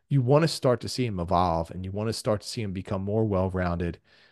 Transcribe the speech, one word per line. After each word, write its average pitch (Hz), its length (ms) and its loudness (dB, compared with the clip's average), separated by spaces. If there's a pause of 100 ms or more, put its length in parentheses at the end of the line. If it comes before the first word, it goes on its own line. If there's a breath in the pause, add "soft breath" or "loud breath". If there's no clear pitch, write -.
you 139 120 4
wanna 143 260 6
start 123 340 0
to 101 80 -8
see 127 160 -2
him 104 140 -4
evolve 87 520 2
and 92 140 -10
you 95 60 -6
wanna 107 220 -4
start 107 280 -2
to - 60 -14
see - 140 -8
him 98 120 -6
become 95 280 -4
more 104 240 0
well-rounded, 90 720 0 (320 soft breath)